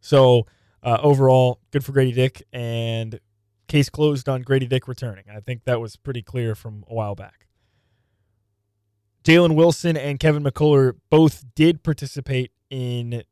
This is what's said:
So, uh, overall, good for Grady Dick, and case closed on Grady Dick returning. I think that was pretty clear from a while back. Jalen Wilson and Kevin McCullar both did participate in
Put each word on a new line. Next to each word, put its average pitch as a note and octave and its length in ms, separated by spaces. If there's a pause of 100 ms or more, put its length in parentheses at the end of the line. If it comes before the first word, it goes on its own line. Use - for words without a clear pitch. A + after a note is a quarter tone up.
So, B2+ 440 (380)
uh, A#2 180
overall, C3 580 (120)
good C#3+ 140
for C#3 60
Grady C3 200
Dick, B2+ 400
and A2+ 680 (480)
case C#3+ 220
closed D3 380
on C3 140
Grady C3 260
Dick B2+ 200
returning. A2+ 460
I G#2+ 60
think A#2+ 240
that B2 160
was A2+ 160
pretty B2 260
clear A#2 320
from G#2 340
a A2+ 60
while G#2+ 220
back. - 320 (1800)
Jalen E3 320
Wilson E3 420
and C#3 220
Kevin D3+ 240
McCullar C#3 500 (160)
both D#3 340 (120)
did D#3+ 260
participate C3 680 (180)
in A#2+ 640